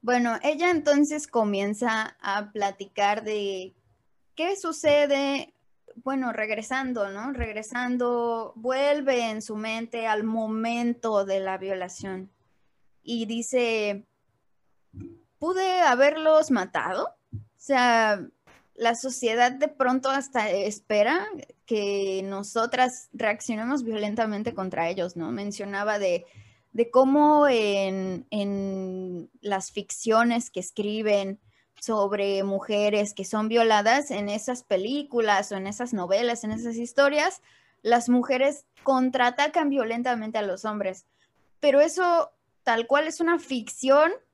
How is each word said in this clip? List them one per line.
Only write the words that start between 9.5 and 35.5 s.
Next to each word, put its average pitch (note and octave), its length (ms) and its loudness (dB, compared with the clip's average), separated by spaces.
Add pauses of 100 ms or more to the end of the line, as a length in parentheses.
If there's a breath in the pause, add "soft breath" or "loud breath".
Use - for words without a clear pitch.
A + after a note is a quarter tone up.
mente A3+ 500 -6
al G#3+ 160 0
momento A3+ 1000 -2
de F#3+ 160 0
la F#3+ 180 -4
violación F#3+ 720 -8 (720)
y A3+ 240 -6
dice, A3+ 760 -2 (1300)
"¿Pude F#4 420 0
haberlos D4+ 680 4
matado?". F#3 680 -2 (160)
O - 60 -10 (180)
sea... A3+ 640 2 (540 soft breath)
La A3+ 220 0
sociedad B3 560 0
de C4+ 160 0
pronto C4 420 0
hasta B3+ 400 -2
espera G#3 760 0 (380)
que G3+ 600 -2
nosotras A#3 880 -2
reaccionemos A3+ 720 -4
violentamente G#3+ 680 -4
contra F3+ 360 -4
ellos, F#3 280 -6
¿no? D#3+ 140 -6
Mencionaba G3+ 680 -4
de, F3+ 260 -2 (460 soft breath)
de A#3 180 0
cómo D4 560 6
en, G3 840 0
en F#3+ 1000 -6 (100)
las G3 300 -4
ficciones A3+ 800 0
que - 80 -8
escriben G#3 800 -2 (420)
sobre G3+ 600 0
mujeres G#3 720 0
que G3 100 -10
son G#3+ 240 -2
violadas, A3+ 600 4
en G3+ 180 -4
esas A3 360 -6
películas G#3+ 880 0